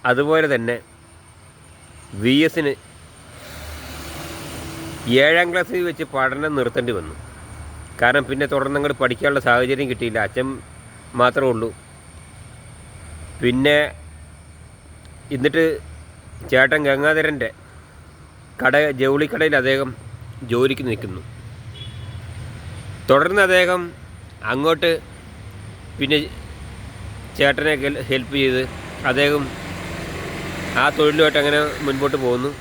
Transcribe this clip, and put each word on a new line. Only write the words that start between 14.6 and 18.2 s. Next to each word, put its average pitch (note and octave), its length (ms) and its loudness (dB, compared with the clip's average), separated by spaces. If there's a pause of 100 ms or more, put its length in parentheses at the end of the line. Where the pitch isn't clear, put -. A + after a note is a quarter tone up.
എന്നിട്ട് D3+ 280 4 (840)
ചേട്ടൻ C3+ 300 6 (100)
ഗംഗാധരൻ്റെ D3 600 2 (1120)